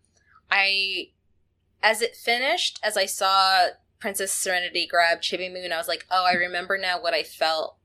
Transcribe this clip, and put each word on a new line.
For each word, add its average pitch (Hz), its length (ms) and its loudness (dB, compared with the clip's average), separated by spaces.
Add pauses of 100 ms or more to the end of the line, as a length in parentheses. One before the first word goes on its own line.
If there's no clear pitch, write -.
(500)
I, 196 600 0 (680)
as 220 200 4
it - 140 -4
finished, 254 640 -2
as 214 160 -2
I 190 80 2
saw 190 600 4 (300)
Princess 196 340 -4
Serenity 175 540 -2
grab 170 360 2
Chibi 185 280 -4
Moon, 180 220 -8
I 165 60 -2
was 170 100 -6
like, 165 220 -4
"Oh, 185 140 4
I 180 100 4
remember 180 420 -2
now 185 240 -2
what 165 140 -2
I 151 80 0
felt - 640 -2